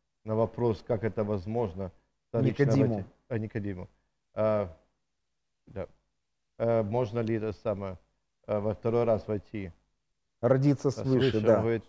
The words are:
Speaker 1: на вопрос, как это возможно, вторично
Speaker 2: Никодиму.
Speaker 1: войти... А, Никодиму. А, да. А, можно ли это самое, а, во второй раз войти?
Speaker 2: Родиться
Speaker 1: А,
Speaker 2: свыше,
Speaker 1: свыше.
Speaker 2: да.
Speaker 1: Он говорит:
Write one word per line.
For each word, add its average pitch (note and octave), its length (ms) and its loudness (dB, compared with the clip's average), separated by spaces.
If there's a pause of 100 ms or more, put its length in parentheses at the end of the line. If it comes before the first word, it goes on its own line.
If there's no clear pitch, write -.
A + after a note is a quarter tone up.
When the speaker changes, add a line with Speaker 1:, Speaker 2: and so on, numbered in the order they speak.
(240)
Speaker 1:
на A2 120 -2
вопрос, A2+ 500 0
как A2 160 -2
это A2 220 -2
возможно, G2+ 640 -4 (380)
вторично B2+ 340 0
Speaker 2:
Никодиму. B2+ 320 4
Speaker 1:
войти... G2 140 -6 (200)
А, A#2+ 100 -4
Никодиму. G2+ 500 -6 (460)
А, G#2+ 340 0 (1000)
да. - 220 -10 (720)
А, A#2 260 2
можно A#2 340 -2
ли A2+ 160 0
это G#2+ 180 -2
самое, G2 460 -6 (480)
а, G#2 140 0
во G#2 140 -2
второй A#2 280 0
раз A2 240 0
войти? G2+ 460 -6 (680)
Speaker 2:
Родиться C3 480 2
Speaker 1:
А, C3 40 0
Speaker 2:
свыше, C3 380 2
Speaker 1:
свыше. A2 140 0
Speaker 2:
да. A2 120 8
Speaker 1:
Он G2+ 60 0
говорит: A2+ 260 0